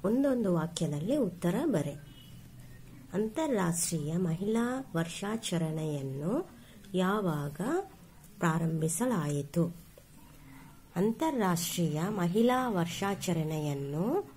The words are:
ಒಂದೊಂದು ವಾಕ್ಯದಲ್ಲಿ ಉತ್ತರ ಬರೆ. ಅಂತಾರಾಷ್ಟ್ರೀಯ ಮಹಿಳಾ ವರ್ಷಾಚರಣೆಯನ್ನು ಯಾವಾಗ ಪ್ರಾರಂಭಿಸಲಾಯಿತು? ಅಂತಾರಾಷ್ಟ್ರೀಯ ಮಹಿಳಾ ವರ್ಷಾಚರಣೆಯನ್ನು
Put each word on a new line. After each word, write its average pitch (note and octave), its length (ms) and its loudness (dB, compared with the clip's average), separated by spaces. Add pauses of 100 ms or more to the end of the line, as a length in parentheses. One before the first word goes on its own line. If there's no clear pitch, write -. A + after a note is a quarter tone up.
ಒಂದೊಂದು A#3+ 500 4
ವಾಕ್ಯದಲ್ಲಿ D#3+ 600 0
ಉತ್ತರ F3+ 400 0 (100)
ಬರೆ. D3+ 260 2 (1200)
ಅಂತಾರಾಷ್ಟ್ರೀಯ F3+ 1040 0
ಮಹಿಳಾ A3 760 0
ವರ್ಷಾಚರಣೆಯನ್ನು E3 1500 -2 (440)
ಯಾವಾಗ F3+ 680 0 (800)
ಪ್ರಾರಂಭಿಸಲಾಯಿತು? E3 1400 2 (1200)
ಅಂತಾರಾಷ್ಟ್ರೀಯ F3+ 1120 2
ಮಹಿಳಾ A#3 600 4
ವರ್ಷಾಚರಣೆಯನ್ನು D#3+ 1700 0